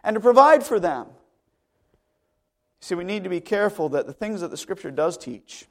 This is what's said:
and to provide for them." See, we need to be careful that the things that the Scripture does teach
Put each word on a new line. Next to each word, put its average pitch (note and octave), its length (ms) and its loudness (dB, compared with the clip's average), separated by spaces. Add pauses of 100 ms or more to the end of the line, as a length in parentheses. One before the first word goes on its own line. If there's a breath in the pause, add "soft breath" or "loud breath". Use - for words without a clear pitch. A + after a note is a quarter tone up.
and G#3+ 100 -2
to G#3+ 60 -2
provide C4 440 8
for A3+ 140 -2
them." D3+ 300 -4 (1700)
See, - 160 -8
we F3 100 -6
need G3 200 -8
to F#3 60 -8
be F3 100 -4
careful G3+ 480 -2
that C#3 180 -2
the C#3 60 -16
things G#3 300 -8
that B2+ 60 -8
the - 100 -12
Scripture - 320 -12
does D#3 260 -2
teach - 540 -18